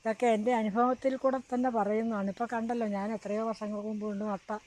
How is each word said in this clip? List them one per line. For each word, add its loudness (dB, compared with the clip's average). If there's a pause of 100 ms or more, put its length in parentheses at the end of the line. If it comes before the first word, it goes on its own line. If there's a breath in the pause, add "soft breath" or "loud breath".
ഇതൊക്കെ 0 (100)
എൻ്റെ 2
അനുഭവത്തിൽ 2
കൂടെ 2 (140)
തന്നെ 2
പറയുന്നതാണ്. 0
ഇപ്പോൾ -4
കണ്ടല്ലോ, -2 (120)
ഞാൻ -2
എത്രയോ -2
വർഷങ്ങൾക്ക് -4
മുമ്പ് -4
കൊണ്ട് -4
നട്ട -8 (160)